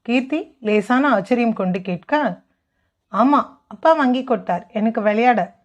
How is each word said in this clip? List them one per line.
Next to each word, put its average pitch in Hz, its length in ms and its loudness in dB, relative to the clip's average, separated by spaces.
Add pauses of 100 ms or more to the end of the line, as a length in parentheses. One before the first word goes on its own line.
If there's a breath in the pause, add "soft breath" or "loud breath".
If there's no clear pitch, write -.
கீர்த்தி 262 580 -4
லேசான 240 500 0
ஆச்சரியம் 233 440 0
கொண்டு 190 280 -2
கேட்க, 185 600 -4 (680)
"ஆமா, 240 460 0 (100)
அப்பா - 260 0
வாங்கி 262 300 0
கொடுத்தார் 196 480 -4
எனக்கு 220 300 -2
விளையாட." 214 640 2